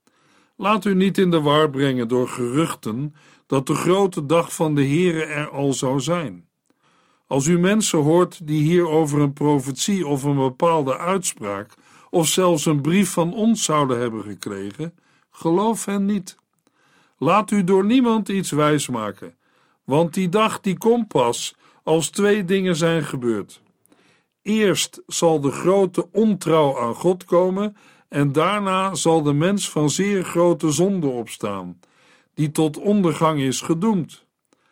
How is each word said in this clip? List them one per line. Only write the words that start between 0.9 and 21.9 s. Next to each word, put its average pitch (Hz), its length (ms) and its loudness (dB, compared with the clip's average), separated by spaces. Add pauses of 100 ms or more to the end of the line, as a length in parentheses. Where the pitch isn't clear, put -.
niet 185 240 2
in 185 120 4
de 165 100 2
war 147 300 4
brengen 131 380 0
door 123 200 0
geruchten 131 840 -4 (320)
dat 135 200 0
de 156 80 0
grote 180 520 0
dag 160 280 0
van 156 200 0
de 143 120 2
Heere 160 380 0
er 151 260 -6
al 139 220 -2
zou 131 280 -2
zijn. 127 480 -6 (800)
Als 135 200 -2
u 175 120 2
mensen 190 400 2
hoort 170 480 2
die 151 160 0
hier 170 260 2
over 151 320 2
een 143 120 2
profetie 147 720 0
of 143 160 -2
een 143 140 0
bepaalde 135 640 0
uitspraak 196 760 -6 (360)
of 170 180 0
zelfs 175 380 2
een 151 140 2
brief 180 300 2
van 175 240 -2
ons 220 300 0
zouden 139 340 0
hebben 113 240 -4
gekregen, 101 720 -10 (360)
geloof 202 540 -2
hen 202 200 -2
niet. 202 320 -4 (840)
Laat 190 320 2
u 208 140 2
door 190 200 2
niemand 226 440 2
iets 196 220 -4
wijsmaken, 131 840 -2 (480)
want 151 300 0
die 185 140 0
dag 214 320 0
die 185 180 -4
komt 226 300 0
pas - 480 -2 (260)
als 160 280 0